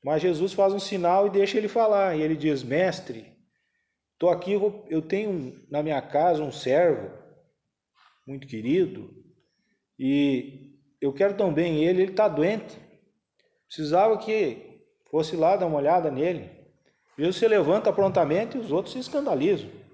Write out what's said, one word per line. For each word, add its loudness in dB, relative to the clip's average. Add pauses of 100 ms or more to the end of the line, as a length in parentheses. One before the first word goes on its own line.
Mas 0
Jesus 0
faz 4
um -2
sinal 2
e 0
deixa 2
ele -2
falar, 2
e -2
ele 0
diz: 0
"Mestre, -2 (960)
tô 2
aqui, 0
eu 2
vou, -2
eu -2
tenho -6
na -2
minha -2
casa 0
um -6
servo 2 (1200)
muito -14
querido, -2 (880)
e -2 (220)
eu -2
quero 0
tão 0
bem 0
ele, 2
ele 0
tá 2
doente. -2 (880)
Precisava 2
que -4 (260)
fosse -2
lá 4
dar 0
uma 0
olhada 2
nele." -4 (680)
Jesus -2
se 2
levanta 4
prontamente 0
e -4
os -4
outros -2
se -10
escandalizam. -2 (220)